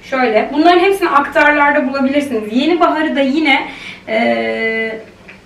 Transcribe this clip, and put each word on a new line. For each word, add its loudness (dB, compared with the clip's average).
Şöyle. 0
Bunların 4
hepsini 2
aktarlarda 2
bulabilirsiniz. -2
Yeni 2
baharı 0
da 0
yine, 0
e, -2